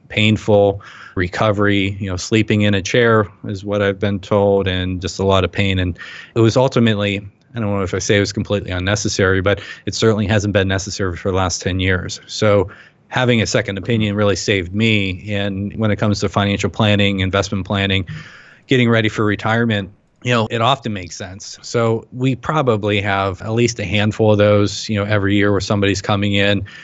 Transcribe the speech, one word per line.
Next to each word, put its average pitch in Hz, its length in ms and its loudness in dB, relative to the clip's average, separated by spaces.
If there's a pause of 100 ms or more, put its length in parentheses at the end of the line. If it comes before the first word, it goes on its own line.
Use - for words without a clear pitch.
painful 101 720 2 (360)
recovery, 101 840 0
you 98 80 -6
know, 90 80 -6
sleeping 107 460 0
in 104 120 2
a 98 60 0
chair 110 480 2 (160)
is 101 180 -8
what 101 200 -2
I've 98 160 0
been 101 220 -2
told, 101 460 2
and 92 360 -2
just 92 160 -6
a 98 60 -2
lot 95 200 4
of 87 80 -4
pain. 98 260 0
And 90 200 -2 (360)
it 117 60 2
was 113 160 4
ultimately, 110 640 2 (340)
I 117 60 -6
don't 104 100 -2
know 98 120 -2
if 92 120 -4
I 95 40 -2
say 104 180 2
it 101 40 4
was 101 120 0
completely 101 380 -4
unnecessary, 95 720 0
but 98 180 0 (240)
it 101 100 -6
certainly 107 320 2
hasn't 101 280 2
been 95 120 2
necessary 95 480 -4
for 98 160 -4
the 90 60 0
last 92 240 -2
ten 95 180 -4
years. 92 480 -2
So 101 440 2 (380)
having 120 340 2
a 92 40 0
second 101 300 -2
opinion 107 400 -2
really 101 200 2
saved 95 380 -2
me. 101 560 0
And 101 460 -4
when 107 140 0
it 101 60 0
comes 107 240 0
to 101 100 -2
financial 101 400 0
planning, 101 500 2
investment 95 460 -2
planning, 98 400 -2 (600)
getting 123 240 2
ready 113 180 2
for 110 160 -2
retirement, 107 640 0 (360)
you 123 80 0
know, 113 180 2
it 117 100 -2
often 123 320 0
makes 90 220 -10
sense. 95 480 -14
So 113 480 0
we 131 240 -2
probably 107 640 0
have 98 400 -2
at 107 120 -8
least 117 260 0
a 107 60 -6
handful 107 480 2
of 101 60 4
those, 104 500 2
you 110 80 -2
know, 101 80 -2
every 101 320 0
year 101 160 4
where 98 80 2
somebody's 98 420 0
coming 101 300 0
in 101 320 2 (200)